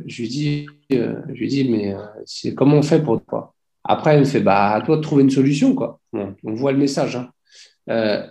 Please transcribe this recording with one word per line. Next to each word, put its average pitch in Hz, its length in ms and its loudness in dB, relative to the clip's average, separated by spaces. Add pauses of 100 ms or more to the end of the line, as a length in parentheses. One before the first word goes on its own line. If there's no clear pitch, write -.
je - 160 -12
lui 113 60 -6
dis, 147 380 -4 (260)
euh, 113 220 0 (140)
je 117 120 -14
lui 110 80 -4
dis, 135 200 0
mais, 101 260 -2
euh, 98 40 -10 (260)
c'est, - 300 -10
comment 147 220 4
on 147 60 4
fait 151 200 2
pour 113 220 -2
toi ? - 300 -10 (300)
Après, 151 320 2
il 143 40 6
me 135 40 6
fait, 120 160 0
bah, 101 320 4
à 110 80 2
toi 156 160 0
de 156 60 -2
trouver 143 200 2
une 135 80 6
solution, 147 440 2
quoi. - 260 -6 (120)
Bon, 101 220 -6 (100)
on 110 100 -6
voit 135 180 -2
le 135 60 0
message, 139 380 0
hein. 123 140 -10 (600)
Euh, 110 400 0